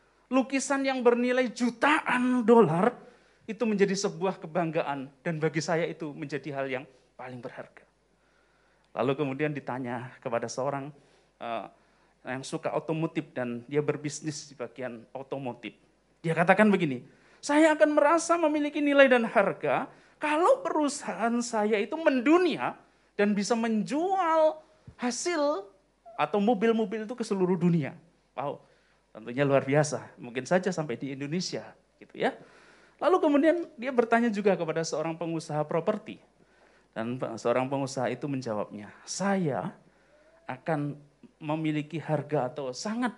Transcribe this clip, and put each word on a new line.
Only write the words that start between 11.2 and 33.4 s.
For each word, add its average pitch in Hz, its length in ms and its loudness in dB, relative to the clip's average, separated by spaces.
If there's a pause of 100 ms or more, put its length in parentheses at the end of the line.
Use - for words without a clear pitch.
eh, 117 280 -8 (600)
yang 131 160 -8
suka - 320 -6
otomotif 156 640 -4
dan 120 320 -4
dia 147 160 0
berbisnis 147 640 -6
di 139 80 -20
bagian 117 560 -10
otomotif. 131 640 -10 (480)
Dia 160 80 0
katakan 190 400 6
begini, 147 320 0 (320)
"Saya 302 400 4
akan 302 160 6
merasa 311 400 4
memiliki 302 480 2
nilai 285 240 8
dan 240 240 4
harga 160 560 2 (320)
kalau 359 480 2
perusahaan 233 800 -2
saya 214 320 0
itu 220 240 -2
mendunia 277 720 4 (400)
dan 208 240 2
bisa 208 160 -2
menjual 311 1040 0 (400)
hasil 302 720 -2 (480)
atau 202 240 0
mobil-mobil 220 640 0
itu 220 80 -10
ke 240 80 -8
seluruh 190 400 0
dunia." 165 320 2 (400)
Wow, 135 240 -6 (560)
tentunya 120 320 -2
luar 135 160 4
biasa. 139 560 0
Mungkin 123 320 -10
saja 185 240 2
sampai 147 240 -4
di 135 160 -8
Indonesia, 143 480 -6 (400)
gitu - 160 -20
ya. 247 160 0 (640)
Lalu 339 240 4
kemudian 302 340 4 (220)